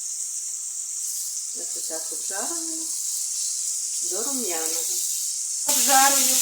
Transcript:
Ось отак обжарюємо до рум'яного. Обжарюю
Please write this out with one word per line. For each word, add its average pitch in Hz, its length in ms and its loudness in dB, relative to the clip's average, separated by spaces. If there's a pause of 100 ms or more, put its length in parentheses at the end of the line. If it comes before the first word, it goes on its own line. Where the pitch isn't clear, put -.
(1600)
Ось - 180 -4
отак 160 340 -4
обжарюємо 320 760 -4 (1160)
до 185 200 -2
рум'яного. 170 600 0 (840)
Обжарюю 269 760 6